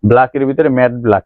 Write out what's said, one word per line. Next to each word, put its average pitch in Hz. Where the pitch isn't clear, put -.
ব্ল্যাকের 127
ভিতরে 143
ম্যাট 127
ব্ল্যাক, 117